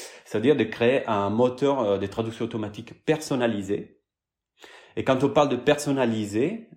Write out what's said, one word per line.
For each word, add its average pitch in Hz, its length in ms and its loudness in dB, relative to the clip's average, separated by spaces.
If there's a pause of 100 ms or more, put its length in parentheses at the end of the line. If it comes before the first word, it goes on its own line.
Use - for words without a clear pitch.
(240)
c'est-à-dire 123 320 2
de 113 80 2
créer 120 440 0
un 101 220 0
moteur, 127 480 2
euh, 101 200 0
de 98 100 -4
traduction 113 380 -6
automatique 110 580 -10
personnalisé. 120 960 -2 (960)
Et 110 80 -4
quand 131 180 2
on 139 60 4
parle 143 220 4
de 123 60 0
personnalisé, 127 1200 0